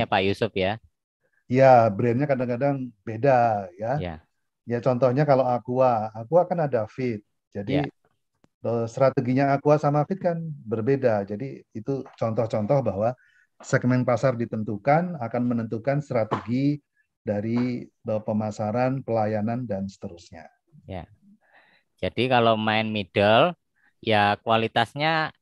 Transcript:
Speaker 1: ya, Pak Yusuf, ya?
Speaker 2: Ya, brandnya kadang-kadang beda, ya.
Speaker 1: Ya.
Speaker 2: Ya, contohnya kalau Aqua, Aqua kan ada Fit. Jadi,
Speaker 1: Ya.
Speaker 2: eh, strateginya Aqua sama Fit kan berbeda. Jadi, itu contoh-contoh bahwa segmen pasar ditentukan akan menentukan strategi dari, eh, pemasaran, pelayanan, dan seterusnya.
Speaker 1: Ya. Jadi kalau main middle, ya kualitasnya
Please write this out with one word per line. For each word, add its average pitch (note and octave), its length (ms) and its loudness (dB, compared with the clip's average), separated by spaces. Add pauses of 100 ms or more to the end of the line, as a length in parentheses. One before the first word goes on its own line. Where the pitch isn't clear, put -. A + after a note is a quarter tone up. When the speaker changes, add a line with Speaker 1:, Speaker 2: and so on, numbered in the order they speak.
Speaker 1:
ya, A2 80 -2
Pak G2+ 160 2
Yusuf, G2 300 0
ya? G2 260 -2 (680)
Speaker 2:
Ya, B2+ 400 8
brandnya A#2+ 400 0
kadang-kadang B2+ 720 -2
beda, A2+ 760 2
ya. A2 200 -6
Speaker 1:
Ya. E2+ 180 -6 (540)
Speaker 2:
Ya, A#2 160 -2
contohnya B2+ 400 2
kalau C3 200 4
Aqua, B2 680 0
Aqua D3+ 320 0
kan F3 160 -4
ada B2 240 -2
Fit. A#2+ 400 -6 (240)
Jadi, G#2 320 -4
Speaker 1:
Ya. - 40 -4 (800)
Speaker 2:
eh, A#2 200 -2
strateginya C3 720 0
Aqua D3 240 2
sama D3 240 0
Fit F#3+ 160 -6
kan E3+ 160 -2 (260)
berbeda. A2+ 600 0
Jadi, G#2 480 -10
itu B2+ 320 -6 (120)
contoh-contoh A2+ 680 0
bahwa G#2+ 320 -2 (420)
segmen B2+ 460 0
pasar B2 320 0
ditentukan A#2 800 -2
akan A#2+ 260 -4
menentukan A#2+ 640 -2
strategi A#2+ 720 -2 (480)
dari, A#2+ 600 -4
eh, G#2+ 360 -6
pemasaran, A2 800 -2
pelayanan, A2 640 -2
dan G2 240 -6
seterusnya. E2+ 560 -18 (400)
Speaker 1:
Ya. F#2 240 -14 (920)
Jadi A2 320 -2
kalau A#2 240 4
main A2 340 0
middle, G#2+ 640 2 (460)
ya G#2 400 2
kualitasnya A#2+ 1040 -2